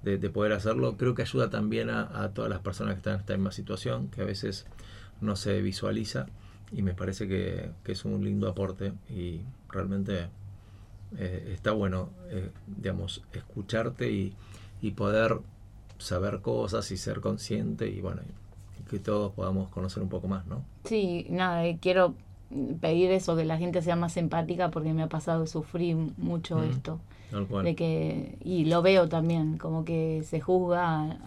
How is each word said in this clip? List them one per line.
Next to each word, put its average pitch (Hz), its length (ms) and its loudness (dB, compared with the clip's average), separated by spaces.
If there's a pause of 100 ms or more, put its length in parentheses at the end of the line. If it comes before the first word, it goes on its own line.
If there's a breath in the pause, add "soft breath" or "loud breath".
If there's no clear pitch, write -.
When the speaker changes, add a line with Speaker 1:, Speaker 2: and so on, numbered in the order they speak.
Speaker 1:
de, 98 160 2
de 101 120 0
poder 104 220 4
hacerlo. 113 460 2
Creo 123 160 4
que 127 80 -2
ayuda 123 280 2
también 113 400 0
a, 107 320 -2
a 101 120 0
todas 113 160 -2
las 95 100 -4
personas 101 340 -2
que 95 40 -6
están 101 160 -2
en 98 60 0
esta 101 140 -4
misma 98 180 2
situación, 120 560 -4
que - 140 -8
a - 20 0
veces 101 420 -4 (560 loud breath)
no 107 140 0
se 101 260 0
visualiza, 104 640 -2 (460 loud breath)
y 147 100 -2
me 95 120 2
parece 95 320 -4
que, 90 440 -2 (140)
que - 80 -4
es - 120 -6
un 101 200 0
lindo 101 240 2
aporte, 98 440 -2 (160)
y 87 320 -4 (300)
realmente, 95 580 0 (880 loud breath)
eh, 95 380 -4
está 107 180 0
bueno, 95 380 2 (180)
eh, 92 220 -4 (160)
digamos, 95 560 -4 (100)
escucharte 117 800 -2
y, 98 220 0 (480 loud breath)
y 107 80 0
poder 107 480 4 (580)
saber 98 460 0
cosas 110 500 0
y 95 60 -4
ser 104 240 -2
consciente, 107 680 0
y 98 140 -4
bueno, 90 180 -4 (580)
y - 120 -10
que 104 80 -2
todos 104 340 2
podamos 95 380 0
conocer 92 320 -2
un 95 80 -2
poco 92 180 -2
más, 95 180 -2
¿no? 107 160 -6 (220)
Speaker 2:
Sí, 190 460 0
nada, 175 340 2
eh, 170 160 2
quiero 180 340 6 (680)
pedir 170 300 6
eso, 185 260 4
que 160 80 4
la 160 140 2
gente 175 240 2
sea 170 140 2
más 170 200 0
empática, 165 540 2
porque 160 240 0
me 160 80 2
ha 156 60 0
pasado 160 340 2
que 160 80 -2
sufrí 170 440 0 (220)
mucho 170 400 0
Speaker 1:
Ujú. - 80 4
Speaker 2:
esto, 131 360 -2 (300 loud breath)
Speaker 1:
Tal 101 160 0
cual. 98 180 0
Speaker 2:
de 170 100 4
que, 160 680 0
y 170 240 2
lo 170 140 6
veo 185 280 10
también, 160 500 2
como 160 260 -2
que 160 400 0
se 156 160 -2
juzga 175 480 4
a, 156 240 2 (140)